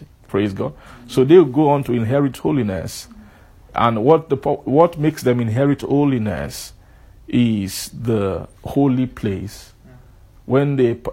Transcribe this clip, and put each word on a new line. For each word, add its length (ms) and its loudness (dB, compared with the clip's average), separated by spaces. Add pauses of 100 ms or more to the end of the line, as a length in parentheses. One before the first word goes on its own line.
(280)
Praise 260 -2
God. 200 -6 (340)
So 160 2
they'll 220 8
go 240 2
on 160 2
to 80 -2
inherit 440 -2
holiness. 720 -4 (680)
And 280 0
what 260 4
the 80 -2
po-, 280 -4
what 340 2
makes 240 -2
them 160 2
inherit 420 0
holiness 920 -2 (540)
is 640 -2
the 580 -4 (160)
holy 440 0
place. 640 -8 (720)
When 300 0
they 200 2
p-, 180 -12